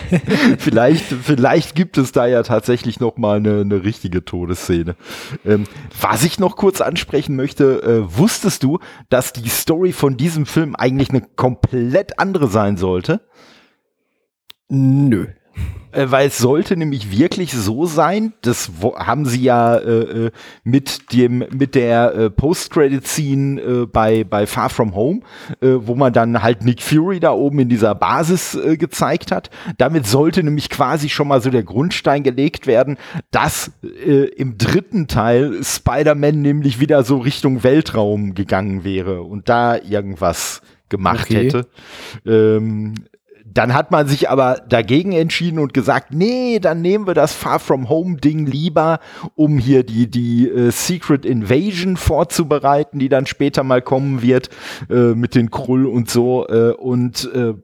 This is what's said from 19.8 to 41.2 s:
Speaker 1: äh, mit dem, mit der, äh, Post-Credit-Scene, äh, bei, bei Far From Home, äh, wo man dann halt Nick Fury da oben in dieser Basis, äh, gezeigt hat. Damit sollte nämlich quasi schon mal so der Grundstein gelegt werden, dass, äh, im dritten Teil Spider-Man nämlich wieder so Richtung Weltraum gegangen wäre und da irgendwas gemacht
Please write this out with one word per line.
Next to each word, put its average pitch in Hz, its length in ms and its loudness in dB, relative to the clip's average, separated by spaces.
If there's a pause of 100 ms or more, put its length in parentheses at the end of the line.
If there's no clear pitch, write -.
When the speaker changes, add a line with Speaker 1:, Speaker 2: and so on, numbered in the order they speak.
Speaker 1:
äh, 113 40 -6 (320)
mit 135 480 -2
dem, 123 400 2
mit 135 220 -2
der, 117 400 4
äh, 107 160 0
Post-Credit-Scene, 139 1300 -2
äh, 123 280 -2
bei, 110 360 2
bei 104 220 -2
Far 113 240 -2
From 107 240 -2
Home, 143 280 -2 (400)
äh, 131 80 4 (100)
wo 117 160 -4
man 131 180 2
dann 117 300 2
halt 113 200 0
Nick 120 200 0
Fury 170 360 2
da 160 120 4
oben 139 260 2
in 127 120 2
dieser 107 260 2
Basis, 156 580 0
äh, 156 240 0
gezeigt 156 540 -4
hat. 180 180 -10 (300)
Damit 135 260 2
sollte 156 380 2
nämlich 147 260 -2
quasi 143 400 -2
schon 143 180 -2
mal 135 140 2
so 131 80 -2
der 123 140 0
Grundstein 143 580 -2
gelegt 135 460 -2
werden, 131 300 2 (340)
dass, - 400 -2 (120)
äh, 139 420 2
im 123 340 -6
dritten 175 480 0
Teil 120 560 0
Spider-Man 147 800 0
nämlich 143 360 0
wieder 143 240 4
so 135 140 2
Richtung 131 460 0
Weltraum 104 720 2
gegangen 95 480 -2
wäre 95 400 -4
und 98 260 -8
da 120 260 2
irgendwas 95 840 -4 (260)
gemacht 90 440 -2